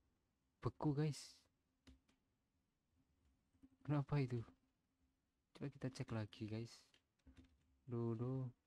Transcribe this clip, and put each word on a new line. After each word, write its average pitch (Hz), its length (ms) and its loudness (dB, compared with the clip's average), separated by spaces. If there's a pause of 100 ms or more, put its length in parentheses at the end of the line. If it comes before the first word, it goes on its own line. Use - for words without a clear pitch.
(600)
beku, 143 320 2
guys. 147 400 0 (2500)
Kenapa 147 400 4
itu? 123 240 0 (1120)
Coba 143 160 -4
kita - 160 -4
cek - 240 -4
lagi, 110 320 -4
guys. 110 240 -4 (1120)
Dodo. 120 720 0 (140)